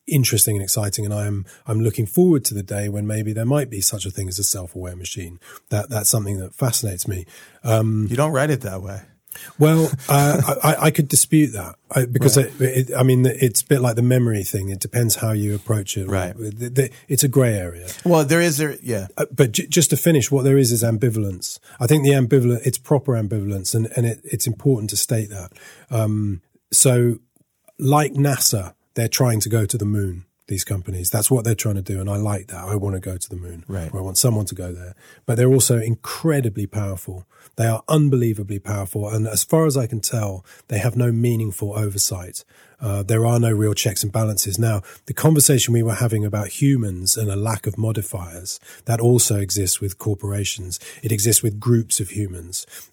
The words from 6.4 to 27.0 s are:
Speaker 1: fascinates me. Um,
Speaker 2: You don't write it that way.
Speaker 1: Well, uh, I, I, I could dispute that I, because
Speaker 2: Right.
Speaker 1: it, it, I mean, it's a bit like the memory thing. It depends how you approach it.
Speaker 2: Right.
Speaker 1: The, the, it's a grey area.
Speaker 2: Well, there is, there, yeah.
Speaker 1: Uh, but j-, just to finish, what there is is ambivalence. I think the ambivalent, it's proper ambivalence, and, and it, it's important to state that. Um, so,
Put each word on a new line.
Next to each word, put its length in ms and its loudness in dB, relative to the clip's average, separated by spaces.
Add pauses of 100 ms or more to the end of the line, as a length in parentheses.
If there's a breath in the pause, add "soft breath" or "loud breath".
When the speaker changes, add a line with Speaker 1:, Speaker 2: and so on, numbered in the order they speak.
Speaker 1:
fascinates 540 -4
me. 180 -6 (380 loud breath)
Um, 460 2
Speaker 2:
You 60 -2
don't 160 2
write 200 2
it 100 -2
that 220 -10
way. 180 -12 (580 loud breath)
Speaker 1:
Well, 320 6 (160)
uh, 340 4 (220)
I, 80 4
I, 140 0
I 60 6
could 180 0
dispute 380 4
that 280 -10 (160)
I, 140 2
because 320 4
Speaker 2:
Right. 80 4 (160)
Speaker 1:
it, 280 0
it, 80 -4
I 60 4
mean, 220 6
it's 360 2
a 40 -6
bit 160 2
like 160 0
the 40 2
memory 420 2
thing. 260 -4
It 100 -8
depends 380 0
how 160 -2
you 200 0
approach 440 -4
it. 100 -4
Speaker 2:
Right. 300 -2
Speaker 1:
The, 320 -8
the, 200 0 (200 loud breath)
it's 160 0
a 20 2
grey 280 4
area. 340 -8 (160)
Speaker 2:
Well, 180 6
there 160 4
is, 160 2
there, 260 -2
yeah. 260 -4 (100)
Speaker 1:
Uh, 80 0 (100)
but 160 4
j-, 160 -4
just 220 2
to 80 2
finish, 340 2
what 140 2
there 120 6
is 140 4
is 120 0
ambivalence. 760 -2 (220 loud breath)
I 40 0
think 200 4
the 60 6
ambivalent, 540 4
it's 120 0
proper 340 0
ambivalence, 640 -2
and, 120 0 (100)
and 80 2
it, 180 -4
it's 240 -4
important 440 0
to 40 -4
state 360 -2
that. 200 -12 (400 loud breath)
Um, 500 0 (300)
so, 480 4 (580)